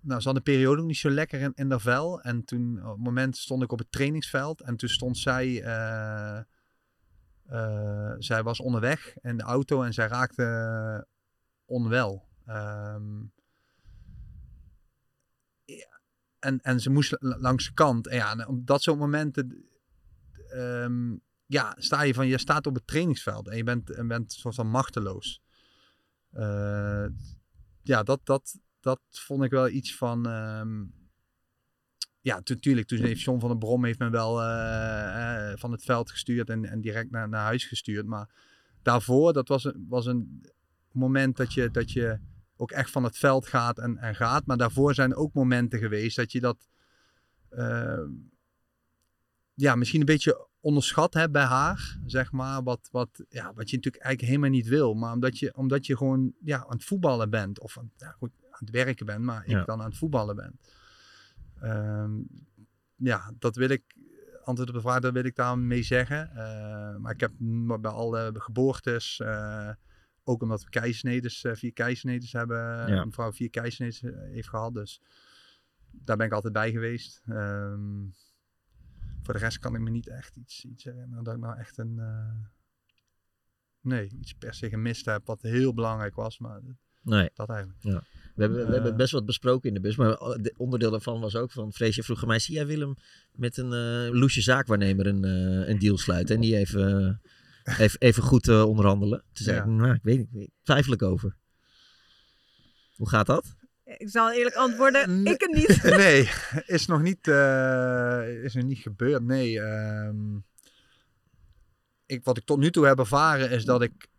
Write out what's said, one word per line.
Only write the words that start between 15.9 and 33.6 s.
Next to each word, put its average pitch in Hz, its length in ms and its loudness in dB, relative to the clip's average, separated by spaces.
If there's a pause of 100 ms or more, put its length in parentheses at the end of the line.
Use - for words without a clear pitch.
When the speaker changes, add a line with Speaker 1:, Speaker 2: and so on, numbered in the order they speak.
Speaker 1:
en, 135 220 -2
en 127 200 0
ze 135 100 -2
moest 139 280 2
la-, 127 200 -4
langs 127 280 0
de - 80 -12
kant. 127 320 2
En 123 100 -4
ja, 107 160 0
en 113 140 -6
op 123 200 -6
dat - 160 4
soort 151 160 2
momenten, 147 680 -2 (840)
ehm, 120 680 -4 (320)
ja, 127 320 -2
sta 147 240 0
je 139 120 4
van, 131 120 2
je 127 120 2
staat 147 280 0
op 139 80 -2
het 120 120 -6
trainingsveld 120 600 -2
en 107 80 -8
je 113 80 -4
bent, 117 260 -2
en 117 180 -6
bent 117 240 -4
soort - 220 -8
van 117 160 -4
machteloos. 104 720 -4 (880)
Eh, 101 760 -4 (760)
ja, - 200 2
dat, 143 220 0
dat, - 340 -2 (220)
dat 131 200 -2 (100)
vond - 340 -4
ik 127 60 0
wel 131 180 4
iets 127 280 -6
van, 120 300 -2
ehm, 110 560 -6 (1400)
ja, 101 220 -2
tu-, 123 160 -4
tuurlijk, 120 280 2
toen 120 120 -2
heeft 113 220 0
John 127 200 0
van 120 80 -2
der 117 100 0
Brom 120 260 0